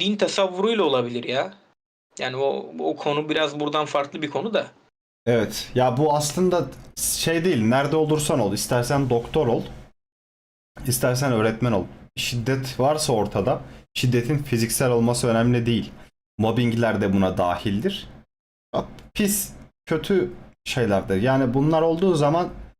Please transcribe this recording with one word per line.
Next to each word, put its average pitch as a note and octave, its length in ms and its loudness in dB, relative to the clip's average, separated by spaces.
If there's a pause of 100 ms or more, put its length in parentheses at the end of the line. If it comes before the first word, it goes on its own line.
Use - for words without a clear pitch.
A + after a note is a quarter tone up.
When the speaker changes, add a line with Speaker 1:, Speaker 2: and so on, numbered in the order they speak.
Speaker 1:
din G3+ 160 0
tasavvuruyla G3 680 0
olabilir A#2+ 400 0
ya. D#3+ 300 -4 (640)
Yani B2+ 180 -6
o, C#3 420 -2
o D#3 180 -2
konu D3+ 320 -2
biraz D3+ 320 -2
buradan D3 240 -2
farklı D3 380 -4
bir D3 80 -6
konu G3+ 240 -4
da. - 160 -2 (560)
Speaker 2:
Evet. A2+ 480 -2
Ya B2+ 220 2
bu D3 180 2
aslında F3 560 0 (260)
şey - 480 -2
değil. D3 180 2
Nerede C#3 340 2
olursan D3+ 440 2
ol. G2 120 2
İstersen B2+ 580 0
doktor B2 360 0
ol. A#2+ 160 0 (1200)
İstersen B2+ 460 0
öğretmen A2+ 400 2
ol. F2+ 140 0 (300)
Şiddet B2 640 -4
varsa D3 320 2
ortada, G#2 500 0 (320)
şiddetin B2 440 2
fiziksel A#2 520 0
olması A#2+ 380 2
önemli A#2 380 4
değil. A2+ 240 0 (480)
Mobbingler A2+ 640 2
de G2+ 120 2
buna F#2+ 260 2
dahildir. G2+ 720 -2 (1040)
Pis, G#3 380 -2 (340)
kötü E3+ 440 0 (340)
şeylerdir. G2 580 0
Yani C3 320 2
bunlar D#3 280 2
olduğu E3 320 2
zaman, D#3+ 400 2 (260)